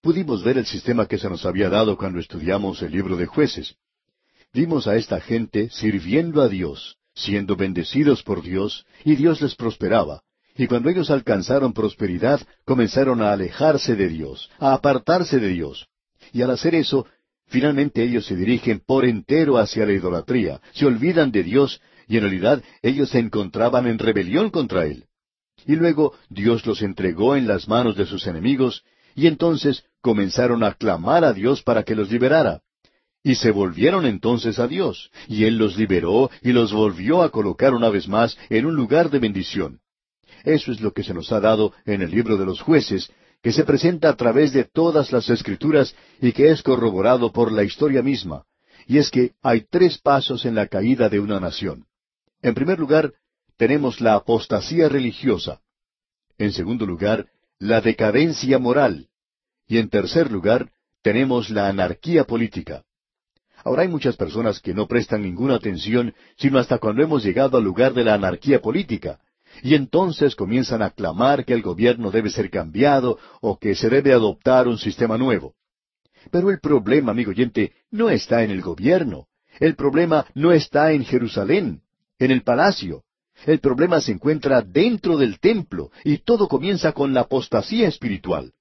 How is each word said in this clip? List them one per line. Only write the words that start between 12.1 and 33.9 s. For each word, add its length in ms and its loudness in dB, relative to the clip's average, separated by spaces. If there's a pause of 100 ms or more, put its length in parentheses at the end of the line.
comenzaron 560 2
a 100 2
alejarse 640 0
de 120 0
Dios, 500 -10
a 160 2
apartarse 680 0
de 100 0
Dios. 380 -6 (460)
Y 80 -2
al 80 0
hacer 240 0
eso, 320 0 (400)
finalmente 580 0
ellos 220 -2
se 100 -6
dirigen 480 0
por 220 2
entero 540 2
hacia 260 0
la 80 2
idolatría, 680 -2 (140)
se 140 0
olvidan 440 2
de 120 0
Dios, 360 0 (280)
y 100 0
en 60 2
realidad 400 0 (180)
ellos 280 0
se 100 2
encontraban 680 -2
en 140 -2
rebelión 500 0
contra 380 -2
Él. 180 -10 (640)
Y 80 2
luego 400 0 (140)
Dios 360 -2
los 160 -2
entregó 540 0
en 120 0
las 200 -2
manos 280 0
de 100 0
sus 200 -10
enemigos, 580 -2 (320)
y 120 2
entonces 560 0 (180)
comenzaron 600 0
a 100 0
clamar 500 0
a 100 4
Dios 280 0
para 220 0
que 100 -4
los 160 -2
liberara. 520 0 (600)
Y 120 2
se 160 2
volvieron 560 0